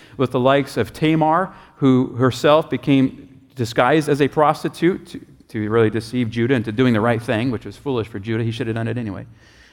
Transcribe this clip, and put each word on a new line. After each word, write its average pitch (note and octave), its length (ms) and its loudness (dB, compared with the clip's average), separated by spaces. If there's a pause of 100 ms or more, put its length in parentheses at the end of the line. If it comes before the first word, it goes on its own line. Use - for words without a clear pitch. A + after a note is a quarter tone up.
(180)
with B2+ 140 0
the C3+ 80 0
likes C3+ 380 2
of A2+ 160 -2
Tamar, D#3+ 600 0 (240)
who C3 380 2
herself D3 540 2
became - 720 -2 (140)
disguised C3 520 0
as D3 140 2
a C3+ 60 2
prostitute D#3 800 0
to, - 180 -16 (240)
to G#2+ 200 -4
really A2 200 4
deceive A2+ 400 -4
Judah A#2 240 0
into A2+ 180 -2
doing B2 220 2
the G#2 80 2
right A#2 200 0
thing, B2 300 -2
which G#2 140 -6
was G2+ 100 -14
foolish A#2+ 320 -4
for A2 100 -12
Judah. A2 260 -4
He A2+ 80 -2
should A#2 160 -6
have A2+ 80 -4
done A2+ 120 -4
it A2+ 100 -4
anyway. A2 300 -10 (460)